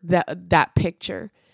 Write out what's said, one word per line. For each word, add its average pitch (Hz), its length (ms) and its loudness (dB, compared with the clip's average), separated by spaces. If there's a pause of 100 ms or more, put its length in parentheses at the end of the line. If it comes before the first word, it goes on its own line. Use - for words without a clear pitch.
that, 175 480 -2
that 165 240 2
picture? - 560 -2 (240)